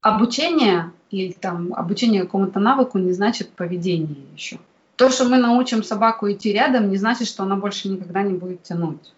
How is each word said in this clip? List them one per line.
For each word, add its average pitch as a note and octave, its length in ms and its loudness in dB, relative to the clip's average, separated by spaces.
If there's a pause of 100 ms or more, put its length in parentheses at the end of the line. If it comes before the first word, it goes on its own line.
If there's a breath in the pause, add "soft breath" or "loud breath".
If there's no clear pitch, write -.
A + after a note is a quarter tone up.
Обучение A3 880 2 (180)
или F#3 220 -4
там F3 420 -6
обучение G3+ 480 0
какому-то F#3+ 380 -2
навыку B3+ 380 2
не F3+ 140 2
значит G#3 380 -2
поведение E3+ 760 -4 (120)
еще. - 220 -14 (380)
То, B3+ 140 6
что B3+ 160 0
мы B3+ 120 4
научим A#3+ 460 2
собаку A3 460 0
идти G3+ 220 -2
рядом, A#3 380 2
не G3 80 0
значит, A3+ 300 0
что - 160 -8
она G3 120 0
больше G3 320 -6
никогда F#3 340 -4
не G3 120 0
будет F3+ 300 -10
тянуть. E3 540 -6